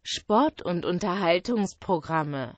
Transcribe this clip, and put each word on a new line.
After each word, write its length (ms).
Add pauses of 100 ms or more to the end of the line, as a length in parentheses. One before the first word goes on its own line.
Sport- 600
und 240
Unterhaltungsprogramme. 1700